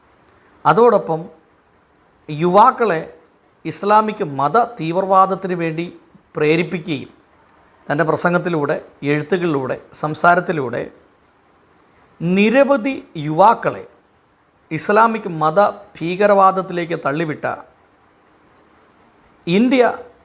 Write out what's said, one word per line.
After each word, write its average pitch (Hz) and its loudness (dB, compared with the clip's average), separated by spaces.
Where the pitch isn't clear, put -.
അതോടൊപ്പം 170 4
യുവാക്കളെ 180 2
ഇസ്ലാമിക് 208 0
മത 147 0
തീവ്രവാദത്തിന് 190 0
വേണ്ടി 165 -4
പ്രേരിപ്പിക്കുകയും 160 -2
തൻ്റെ 147 0
പ്രസംഗത്തിലൂടെ, 170 -2
എഴുത്തുകളിലൂടെ, 147 -2
സംസാരത്തിലൂടെ 156 -2
നിരവധി 226 2
യുവാക്കളെ 156 0
ഇസ്ലാമിക് 214 0
മത 156 0
ഭീകരവാദത്തിലേക്ക് 185 0
തള്ളിവിട്ട 151 -4
ഇന്ത്യ, 240 2